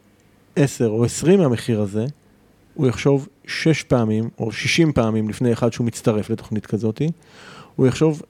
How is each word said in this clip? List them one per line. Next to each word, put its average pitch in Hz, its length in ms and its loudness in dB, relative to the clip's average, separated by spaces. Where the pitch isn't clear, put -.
עשר 131 320 2
או 113 160 0
עשרים 165 360 2
מהמחיר 117 400 0
הזה, 104 240 -2
הוא 139 120 0
יחשוב 139 420 0
שש - 360 0
פעמים 113 460 0
או 113 140 -4
שישים 151 400 0
פעמים 110 360 0
לפני 117 240 0
אחד 117 200 0
שהוא 120 140 -4
מצטרף 110 440 -2
לתוכנית 107 360 -6
כזאת, 110 360 -4
הוא 135 100 4
יחשוב 151 440 0